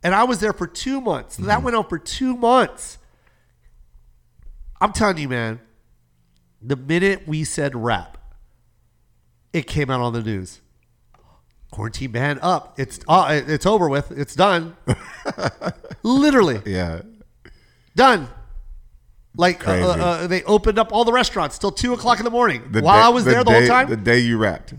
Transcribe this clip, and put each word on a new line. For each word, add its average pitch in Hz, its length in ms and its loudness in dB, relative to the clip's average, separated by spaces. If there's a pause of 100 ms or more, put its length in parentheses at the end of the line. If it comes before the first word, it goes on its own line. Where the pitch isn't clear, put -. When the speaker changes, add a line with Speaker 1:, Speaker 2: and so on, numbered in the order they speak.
Speaker 1:
and 180 120 2
I 220 100 4
was 247 140 -2
there 208 140 -2
for 175 140 -6
two 269 320 -6
months. 180 380 -6
That 208 200 0
Speaker 2:
Mm-hmm. 254 80 -4
Speaker 1:
went 240 120 0
on 214 100 -2
for 170 120 -8
two 254 360 -4
months. 240 600 0 (1800)
I'm 202 120 0
telling 196 240 0
you, 147 120 -6
man, 117 300 -4 (1000)
the 131 140 -4
minute 170 520 -2
we 156 160 -4
said 139 320 -4
wrap, 113 420 -4 (1400)
it 165 140 -4
came 143 220 -2
out 131 120 -2
on 120 120 -2
the 117 80 -4
news. 101 380 -8 (1120)
"Quarantine 113 400 -10
ban 135 300 -4
up. 175 360 -2
It's, 135 300 -8
uh, 151 400 2
it's 151 180 -4
over 190 220 2
with. 143 240 -4
It's 135 240 -10
done." 170 400 0 (100)
Speaker 2:
<laughs> - 1160 -8
Speaker 1:
Literally. 240 640 2
Speaker 2:
Yeah. 90 360 -4 (960)
Speaker 1:
Done. 226 320 4 (1080)
Like, 175 300 0
uh, 190 40 0
Speaker 2:
Crazy. 180 300 2
Speaker 1:
uh, 175 260 -2
they 175 160 -2
opened 208 360 2
up 220 140 0
all 226 120 2
the 233 80 2
restaurants 208 440 0
till 202 140 -4
two 247 220 -2
o'clock 240 260 0
in 226 60 -6
the 240 60 -2
morning 220 400 0
Speaker 2:
The 110 100 2
Speaker 1:
while 185 180 6
Speaker 2:
day, 226 60 8
Speaker 1:
I 240 40 8
was 240 160 2
Speaker 2:
the - 60 4
Speaker 1:
there 247 120 4
the 226 80 4
whole - 100 8
Speaker 2:
day, - 60 6
Speaker 1:
time. 254 220 4
Speaker 2:
the 113 80 -2
day 117 220 2
you 117 180 0
wrapped. 104 420 -2